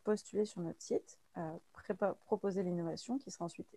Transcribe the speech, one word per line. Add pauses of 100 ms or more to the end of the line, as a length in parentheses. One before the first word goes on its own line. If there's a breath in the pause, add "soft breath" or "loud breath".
postuler
sur
notre
site, (180)
euh, (220)
prépa-, (100)
proposer
l'innovation
qui
sera
ensuite